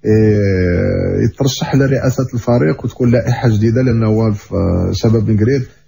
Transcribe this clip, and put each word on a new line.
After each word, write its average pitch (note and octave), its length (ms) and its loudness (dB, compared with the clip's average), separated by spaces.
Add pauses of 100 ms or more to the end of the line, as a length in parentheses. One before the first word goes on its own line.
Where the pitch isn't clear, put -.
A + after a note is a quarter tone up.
آه، F#2+ 1160 0
يترشح - 500 -2
لرئاسة C3 600 0
الفريق B2 500 0
وتكون A#2+ 260 -2
لائحة A#2+ 380 0
جديدة، A2+ 340 2
لأنه A2+ 240 0
هو A2 260 2
في، - 220 -8
آه، F2+ 380 0
شباب A2 340 0
بن G#2+ 100 0
قرير B2 320 0 (200)